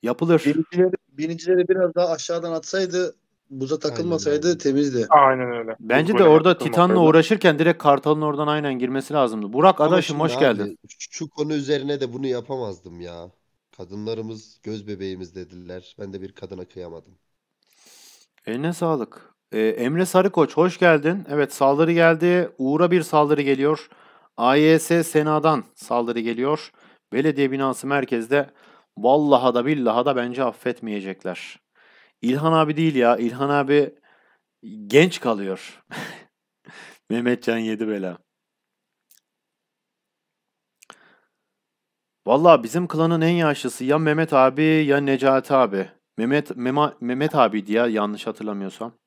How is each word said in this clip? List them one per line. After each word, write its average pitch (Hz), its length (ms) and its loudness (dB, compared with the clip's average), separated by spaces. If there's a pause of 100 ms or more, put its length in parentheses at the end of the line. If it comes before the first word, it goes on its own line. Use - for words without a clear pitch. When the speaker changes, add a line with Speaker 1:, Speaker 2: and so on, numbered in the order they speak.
Speaker 1:
yapılır. 160 440 0
Speaker 2:
Binicileri, 175 460 0 (160)
binicileri 170 600 -2
biraz 185 260 0
daha 175 140 0
aşağıdan 165 440 -6
atsaydı, 175 640 -6 (340)
buza 135 240 -6
Speaker 3:
Aynen, 151 140 -6
Speaker 2:
takılmasaydı 151 580 -2
Speaker 3:
aynen. 170 120 0
Speaker 2:
temizdi. 135 520 0
Speaker 4:
Aynen 131 420 4
öyle. 113 280 -8
Speaker 1:
Bence 135 320 0
Speaker 4:
Buz 190 60 0
Speaker 1:
de 208 40 6
Speaker 4:
goleme 160 140 10
Speaker 1:
orada 160 220 4
Speaker 4:
takılmasaydı. 170 300 2
Speaker 1:
Titan'la 185 200 4
uğraşırken 160 500 4
direkt 165 240 0
Kartal'ın 151 400 2
oradan 151 240 -4
aynen 147 320 -2
girmesi 127 360 -6
lazımdı. 110 380 -2
Burak 175 280 4
Speaker 3:
Ama 160 140 4
Speaker 1:
adaşım, 170 200 0
Speaker 3:
şimdi 147 80 -4
Speaker 1:
hoş 160 140 0
Speaker 3:
abi, 135 40 -2
Speaker 1:
geldin. 104 380 0 (100)
Speaker 3:
şu, - 220 -20
şu 160 200 -12
konu 151 240 -6
üzerine 143 460 -4
de 127 120 -6
bunu 135 140 -8
yapamazdım 117 720 -8
ya. 85 300 -16 (460)
Kadınlarımız 110 840 -12
göz 104 260 -12
bebeğimiz 92 480 -12
dediler. 90 600 -18
Ben 98 140 -14
de 95 100 -12
bir 98 100 -16
kadına 92 320 -16
kıyamadım. 87 540 -18 (1300)
Speaker 1:
Eline 135 260 -6
sağlık. 160 600 -6 (180)
Ee, 110 80 -2
Emre 123 460 0
Sarıkoç, 185 500 2
hoş 175 220 2
geldin. 170 500 2
Evet, 143 260 -2
saldırı 143 380 2
geldi. 170 680 4
Uğur'a 151 320 2
bir 175 120 2
saldırı 147 400 2
geliyor. 139 460 0 (480)
A 123 200 2
Y 156 220 6
S 170 260 0
Sena'dan 151 600 0 (100)
saldırı 117 460 -4
geliyor. 120 520 -4 (400)
Belediye 139 400 0
binası 135 340 -4
merkezde. 135 640 -2 (480)
Vallaha 127 560 4
da 120 120 0
billaha 123 400 0
da 139 100 0
bence 123 280 -4
affetmeyecekler. 104 1160 -8 (640)
İlhan 143 300 0
abi 156 240 2
değil 160 180 0
ya. 120 220 4
İlhan 120 340 -4
abi 143 440 2 (920)
genç 151 340 4
kalıyor. 98 640 -6 (600)
<laughs> - 640 -20
Mehmetcan 120 480 -2
yedi 110 300 -4
bela. 95 300 -6 (4000)
Vallahi 143 360 6
bizim 165 260 -4
klanın 165 320 0
en 165 120 2
yaşlısı 151 520 -2
ya 143 140 2
Mehmet 160 340 0
abi 131 300 4
ya 156 380 2
Necati 135 540 2
abi. 98 360 2 (280)
Mehmet, 143 320 0
Mema-, 131 500 -2
Mehmet 131 340 -4
abiydi 107 380 0
ya, 117 140 2
yanlış 104 400 -4
hatırlamıyorsam. 107 640 -10 (140)